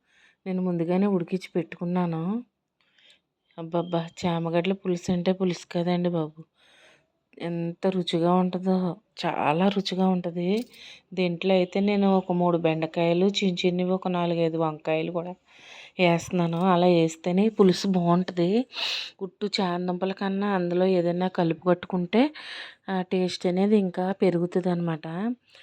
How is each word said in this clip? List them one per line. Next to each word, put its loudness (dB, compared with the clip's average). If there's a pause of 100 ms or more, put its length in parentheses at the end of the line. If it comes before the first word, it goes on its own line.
(460)
నేను -4
ముందుగానే 0
ఉడికించి -2
పెట్టుకున్నాను. -2 (1120)
అబ్బబ్బా, -2 (200)
చామగడ్డల 0
పులుసు -4
అంటే 0
పులుసు -2
కదండి 0
బాబు, -4 (960)
ఎంత -4
రుచిగా 2
ఉంటుందో, 0 (300)
చాలా 2
రుచిగా 0
ఉంటుంది. -2 (480)
దీంట్లో 0
అయితే 0
నేను 4
ఒక 0
మూడు 2
బెండకాయలు, 0
చిన్న 0
చిన్నవి 0
ఒక -2
నాలుగైదు 0
వంకాయలు -2
కూడా -6 (640)
వేస్తున్నాను. 0
అలా 4
వేస్తేనే 2
పులుసు 4
బాగుంటుంది. 2 (560)
ఉట్టు -8 (120)
చామదుంపల -2
కన్నా -2
అందులో 2
ఏదైనా 2
కలుపు -2
కట్టుకుంటే 2 (580)
ఆ -2
టేస్ట్ -2
అనేది 4
ఇంకా 0
పెరుగుతుంది 0
అనమాట. -4 (300)